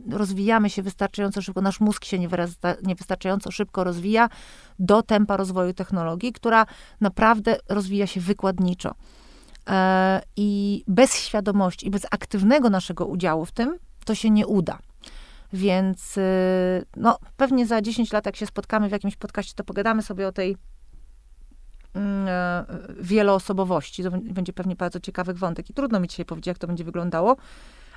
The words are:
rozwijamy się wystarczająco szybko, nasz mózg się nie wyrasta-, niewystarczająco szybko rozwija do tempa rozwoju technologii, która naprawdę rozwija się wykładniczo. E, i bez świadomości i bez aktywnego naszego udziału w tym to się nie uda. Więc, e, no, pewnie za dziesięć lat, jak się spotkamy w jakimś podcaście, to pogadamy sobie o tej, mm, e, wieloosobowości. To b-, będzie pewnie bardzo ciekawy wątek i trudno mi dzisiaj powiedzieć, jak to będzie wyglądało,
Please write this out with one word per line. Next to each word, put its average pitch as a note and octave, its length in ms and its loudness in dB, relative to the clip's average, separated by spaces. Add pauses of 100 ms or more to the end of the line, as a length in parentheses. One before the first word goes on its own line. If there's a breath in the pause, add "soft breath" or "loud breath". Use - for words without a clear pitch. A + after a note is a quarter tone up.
(120)
rozwijamy G#3 580 2
się G3 120 -6
wystarczająco G3 600 -4
szybko, F#3 200 -6
nasz F#3+ 180 0
mózg G#3+ 260 2
się F#3+ 140 -4
nie F3 100 -2
wyrasta-, F3 540 -2
niewystarczająco F#3+ 680 -4
szybko G3 320 -4
rozwija G3 460 2 (500 loud breath)
do G3+ 240 6
tempa G#3 340 2
rozwoju F#3 360 0
technologii, F3+ 600 -4
która A3+ 320 4 (360 loud breath)
naprawdę A3 560 4 (120)
rozwija G3+ 380 0
się F#3 140 -4
wykładniczo. F3+ 760 0 (720 soft breath)
E, F#3+ 520 4 (140)
i G3+ 520 0
bez A3+ 280 6
świadomości G3 720 0
i - 20 -4
bez G3 220 -2
aktywnego A3+ 580 4
naszego F3+ 360 -2
udziału E3+ 400 0
w E3 60 -12
tym C#4 260 -2 (280)
to A3 100 0
się A3 140 0
nie G#3+ 180 6
uda. F#3+ 320 0 (720 loud breath)
Więc, F#3+ 640 0
e, G3 40 0 (760)
no, - 200 2 (200)
pewnie C4 280 4
za A3 160 0
dziesięć A3+ 320 -2
lat, G#3 120 0
jak G3 100 -6
się G#3+ 100 -8
spotkamy G#3 440 -2
w - 20 -4
jakimś G3+ 240 -4
podcaście, - 400 -8
to F#3+ 80 -10
pogadamy A3 380 -2
sobie G3 260 -6
o F#3+ 40 -4
tej, F#3 260 -4 (1400)
mm, G3 340 -2
e, F3+ 380 -2 (340)
wieloosobowości. F#3+ 1040 2
To F3+ 80 -2
b-, F3+ 120 -4
będzie F#3 300 -6
pewnie F#3 220 -4
bardzo F3+ 240 -6
ciekawy F3+ 340 -6
wątek F3 360 -6
i - 40 -18
trudno A#3+ 260 0
mi F3+ 80 -2
dzisiaj - 180 -8
powiedzieć, D#3+ 220 -10
jak F3+ 100 -4
to - 100 -8
będzie F3 160 -4
wyglądało, E3+ 520 0 (600 loud breath)